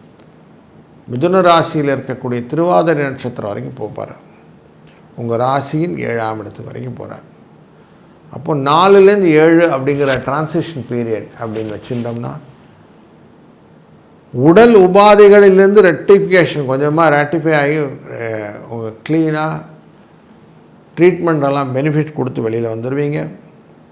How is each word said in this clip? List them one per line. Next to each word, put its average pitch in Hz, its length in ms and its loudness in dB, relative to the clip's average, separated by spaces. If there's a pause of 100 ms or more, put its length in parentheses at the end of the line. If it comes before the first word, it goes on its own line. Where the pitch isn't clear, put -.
(1120)
மிதுன 175 300 0
ராசியில் 156 560 2
இருக்கக்கூடிய 123 480 -8
திருவாதிரை 165 580 0
நட்சத்திரம் 127 500 -8
வரைக்கும் 123 340 -12
போப்பார். - 280 -14 (1000)
உங்க 117 220 -6
ராசியின் 139 640 -4
ஏழாம் 110 460 -8
இடத்து 101 200 -18
வரைக்கும் 123 320 -14
போறார். 104 260 -16 (1080)
அப்போ 156 240 -8
நாலுலேருந்து 190 720 4
ஏழு 165 420 4
அப்படிங்கிற 139 520 -2
டிரான்சிஷன் 147 720 -6
பீரியட் 113 380 -6 (120)
அப்படின்னு 107 400 -8
வச்சுட்டோம்னா, 120 520 -8 (2000)
உடல் 180 440 6
உபாதைகளிலிருந்து 202 1040 6
ரெக்டிஃபிகேஷன் 165 880 2
கொஞ்சமா 151 380 0
ரெக்டிஃபை 147 480 0
ஆகி, 147 220 0
அஹ், 117 840 -8 (100)
உங்க 113 220 -10 (180)
கிளீனா 156 520 -2 (1400)
ட்ரீட்மெண்ட் 165 460 2
எல்லாம் 139 320 -2
பெனிஃபிட் 151 380 -2
கொடுத்து 123 360 -6
வெளியில 117 140 -4
வந்துருவீங்க. 139 680 -6 (640)